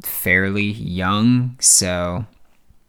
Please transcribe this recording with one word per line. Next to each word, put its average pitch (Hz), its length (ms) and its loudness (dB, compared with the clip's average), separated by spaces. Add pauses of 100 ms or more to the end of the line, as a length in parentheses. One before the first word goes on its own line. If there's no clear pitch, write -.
fairly 98 600 0
young. 107 920 0
So 90 680 0 (640)